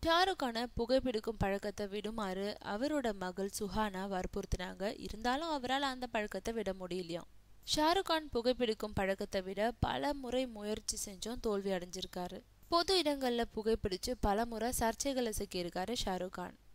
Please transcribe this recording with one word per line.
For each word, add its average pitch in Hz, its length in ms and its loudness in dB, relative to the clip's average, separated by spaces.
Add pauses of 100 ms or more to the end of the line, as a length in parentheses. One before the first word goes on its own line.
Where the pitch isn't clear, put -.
ஷாருக் 359 360 6
கானை 233 240 0 (100)
புகைப்பிடிக்கும் 233 600 2
பழக்கத்தை 202 480 0
விடுமாறு 202 760 -4
அவரோட 240 480 0
மகள் 190 460 -2
சுஹானா 196 460 0
வற்புறுத்தினாங்க. 190 960 -2
இருந்தாலும் 247 480 -2
அவரால 269 300 0
அந்த 262 280 -2
பழக்கத்தை 214 480 -2
விட 202 180 -2
முடியலையாம். 175 560 -6 (480)
ஷாருக் 330 280 4
கான் 311 300 0
புகைப்பிடிக்கும் 233 600 2
பழக்கத்தை 196 480 0
விட 196 380 0
பல 269 340 2
முறை 262 320 -2
முயற்சி 214 500 -6 (140)
செஞ்சும் 208 300 -6
தோல்வி 202 300 0
அடைஞ்சிருக்காரு. 185 720 -4 (260)
பொது 349 340 6
இடங்கள்ல 262 420 2 (100)
புகைப்பிடிச்சு 220 680 0
பல 214 260 4
முறை 233 320 -2
சர்ச்சைகளை 240 600 2
சிக்கியிருக்காரு 185 560 -2 (100)
ஷாருக் 185 260 0
கான். 180 280 -10 (160)